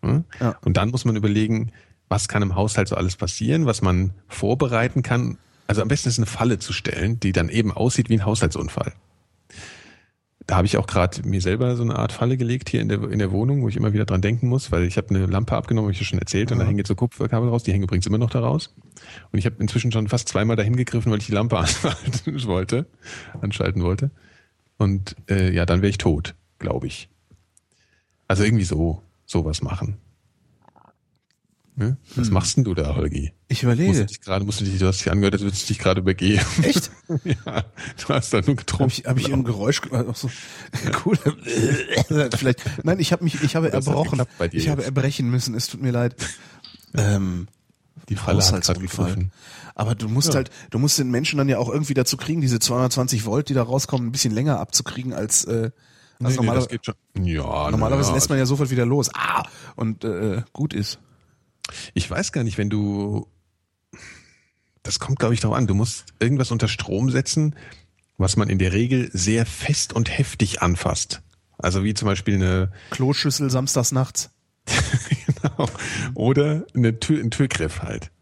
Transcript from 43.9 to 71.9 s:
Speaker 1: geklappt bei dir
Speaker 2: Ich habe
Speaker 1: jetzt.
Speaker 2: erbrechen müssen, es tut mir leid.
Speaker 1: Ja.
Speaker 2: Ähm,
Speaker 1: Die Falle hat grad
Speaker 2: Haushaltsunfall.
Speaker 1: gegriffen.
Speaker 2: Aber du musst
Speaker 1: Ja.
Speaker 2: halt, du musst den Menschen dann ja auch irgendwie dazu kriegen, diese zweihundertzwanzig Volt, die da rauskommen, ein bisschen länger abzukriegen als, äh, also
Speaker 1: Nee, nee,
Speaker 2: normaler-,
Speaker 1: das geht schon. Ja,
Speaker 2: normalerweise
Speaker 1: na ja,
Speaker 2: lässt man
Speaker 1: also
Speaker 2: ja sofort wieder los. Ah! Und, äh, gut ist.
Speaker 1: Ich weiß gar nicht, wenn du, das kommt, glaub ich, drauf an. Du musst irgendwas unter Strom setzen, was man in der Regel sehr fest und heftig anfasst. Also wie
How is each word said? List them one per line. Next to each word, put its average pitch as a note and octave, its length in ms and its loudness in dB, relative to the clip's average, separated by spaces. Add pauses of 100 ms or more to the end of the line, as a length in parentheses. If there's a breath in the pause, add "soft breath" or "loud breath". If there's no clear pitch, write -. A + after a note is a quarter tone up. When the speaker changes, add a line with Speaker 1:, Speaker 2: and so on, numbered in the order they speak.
Speaker 1:
geklappt - 200 -2
bei E2+ 100 0
dir D#2+ 100 -4
Speaker 2:
Ich E2 120 0
habe C#3 100 0
Speaker 1:
jetzt. A#2 80 -4
Speaker 2:
erbrechen C3+ 420 0
müssen, B2 240 0
es A#2+ 120 -4
tut - 160 -10
mir C3 80 0
leid. A#2+ 260 0 (800 loud breath)
Speaker 1:
Ja. G#2 220 2
Speaker 2:
Ähm, F#2 320 -2 (600)
Speaker 1:
Die G2 80 -2
Falle - 220 0
hat F#2+ 120 4
grad G#2+ 40 2 (140)
Speaker 2:
Haushaltsunfall. F2+ 380 -2
Speaker 1:
gegriffen. F#2 260 -2 (420 loud breath)
Speaker 2:
Aber A2 200 -2
du A2 140 -6
musst C#3 200 0
Speaker 1:
Ja. D3 60 2
Speaker 2:
halt, C3 160 0 (200 loud breath)
du A2 80 -2
musst D3 200 2
den C3 120 0
Menschen C#3+ 280 0
dann C#3 100 2
ja B2 100 2
auch A#2+ 120 0
irgendwie C#3+ 240 -2
dazu C3 220 0
kriegen, D#3+ 260 -2
diese B2 160 2
zweihundertzwanzig B2 640 0
Volt, A#2 240 -2
die C#3 60 -2
da B2+ 80 4
rauskommen, B2 460 0
ein A#2 40 -6
bisschen B2+ 220 0
länger B2+ 260 0
abzukriegen B2 540 -4
als, - 300 0
äh, - 80 -6
also A2+ 200 -2 (480 soft breath)
Speaker 1:
Nee, B2 80 0
nee, C3 80 2
Speaker 2:
normaler-, A#2+ 240 4
Speaker 1:
das A#2+ 80 0
geht A#2+ 180 -8
schon. A2 80 -6 (300)
Ja, D2+ 460 -2
Speaker 2:
normalerweise B2 380 2
Speaker 1:
na - 40 2
ja, - 40 2
Speaker 2:
lässt C3+ 120 2
man C#3+ 100 2
Speaker 1:
also C3 140 2
Speaker 2:
ja C#3+ 40 2
sofort C#3 140 0
wieder B2 160 2
los. C3+ 280 2
Ah! - 300 -2 (300 loud breath)
Und, A2+ 300 -4
äh, G#2 380 -2 (100)
gut - 220 -4
ist. - 240 -4 (960 loud breath)
Speaker 1:
Ich E2+ 160 0
weiß F3+ 220 -2
gar C3 120 -2
nicht, A2+ 140 -4
wenn G2+ 120 0
du, G2+ 560 -2 (1600 loud breath)
das - 160 -6
kommt, - 220 -4
glaub A#2 120 2
ich, A2+ 80 0
drauf G#2+ 140 0
an. A#2+ 140 2
Du F#2+ 60 2
musst G#2+ 300 -2 (140)
irgendwas B2+ 320 0
unter A2+ 180 0
Strom A#2 420 -2
setzen, D3 440 0 (640 loud breath)
was F#2 180 2
man G#2+ 120 2
in F#2+ 100 2
der F#2 140 2
Regel A#2+ 400 2
sehr G#2+ 340 2
fest - 460 -2
und A2+ 180 0
heftig - 520 0
anfasst. - 600 -2 (360)
Also F#2+ 260 0
wie G#2+ 100 0